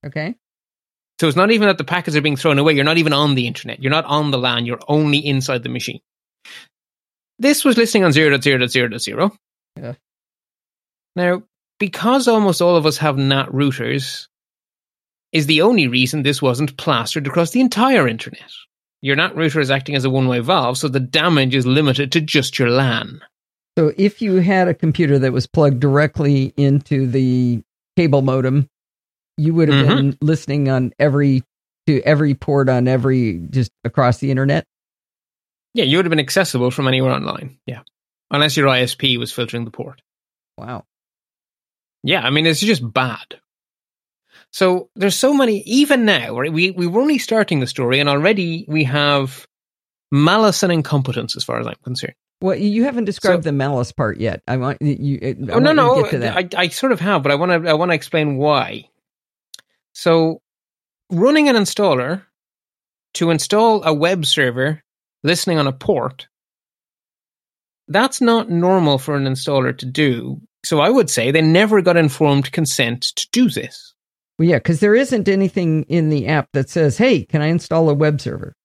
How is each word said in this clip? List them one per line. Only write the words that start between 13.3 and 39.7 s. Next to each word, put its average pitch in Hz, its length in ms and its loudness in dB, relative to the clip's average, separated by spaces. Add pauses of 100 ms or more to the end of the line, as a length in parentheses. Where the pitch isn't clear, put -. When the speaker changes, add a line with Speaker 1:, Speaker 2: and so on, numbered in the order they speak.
Speaker 2:
routers, 135 760 -4 (1040)
is 156 140 0
the 151 160 2
only 196 260 2
reason 127 360 -2
this 139 180 -2
wasn't 135 360 -2
plastered 139 480 -4
across 165 260 -2
the 247 100 0
entire 233 460 2
internet. - 440 -10 (500)
Your 139 140 0
nat 165 200 -2
router 156 240 -2
is 135 120 0
acting 135 240 -4
as 131 100 -2
a 135 40 2
one-way 131 300 0
valve, 127 380 -2
so 151 100 -4
the 135 120 -2
damage 139 560 0
is 127 100 2
limited 135 460 2
to 165 100 0
just 151 380 -2
your 123 100 2
lan. 120 520 -2 (560)
Speaker 1:
So 151 200 2
if 202 240 0
you 202 140 0
had 185 320 2
a 170 60 0
computer 151 460 0
that 131 120 0
was 127 160 -4
plugged 139 320 2
directly 139 800 0
into 139 500 2
the 123 560 0 (320)
cable 143 260 2
modem, 131 460 0 (720)
you 156 180 0
would 160 140 4
have 139 160 4
Speaker 2:
Mm-hmm. 151 100 4
Speaker 1:
been 139 260 0
listening 147 480 0
on 127 300 -2
every, 139 440 2 (440)
to 135 160 0
every 147 320 2
port 139 340 0
on 127 180 2
every, 127 520 0 (100)
just 131 220 -2 (140)
across 123 340 0
the 139 100 -4
internet? 139 360 0 (1080)
Speaker 2:
Yeah, 226 120 0
you 139 120 2
would 185 80 2
have 170 60 -2
been 156 80 0
accessible 131 500 -2
from 135 180 -4
anywhere 131 260 0
online, 135 520 -8
yeah. 120 160 -14 (480)
Unless 147 280 0
your 139 100 2
I 127 140 2
S 123 120 -2
P 131 240 -2
was 117 140 -8
filtering 120 320 -8
the 110 80 -12